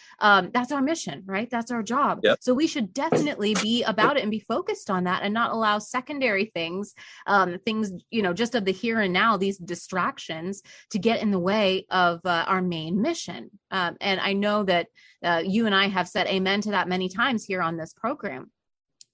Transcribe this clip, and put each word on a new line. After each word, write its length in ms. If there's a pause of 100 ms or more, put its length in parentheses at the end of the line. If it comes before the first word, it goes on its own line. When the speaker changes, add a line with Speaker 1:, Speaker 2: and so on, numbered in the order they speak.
(180)
Speaker 1:
Um, 340
that's 200
our 100
mission, 440
right? 220
That's 220
our 140
job. 400
Speaker 2:
Yep. 160
Speaker 1:
So 120
we 140
should 260
definitely 720
be 220
about 320
it 60
and 80
be 100
focused 500
on 140
that 180
and 100
not 200
allow 260
secondary 680
things, 460 (360)
um, 360
things, 280 (180)
you 120
know, 100
just 240
of 80
the 80
here 260
and 140
now, 240
these 220
distractions 1040 (280)
to 80
get 240
in 80
the 80
way 520
of, 340
uh, 240
our 140
main 380
mission. 500 (200)
Um, 300
and 200
I 120
know 320
that, 220 (360)
uh, 220
you 220
and 80
I 140
have 200
said 180
amen 360
to 100
that 160
many 200
times 360
here 180
on 140
this 160
program. 580 (640)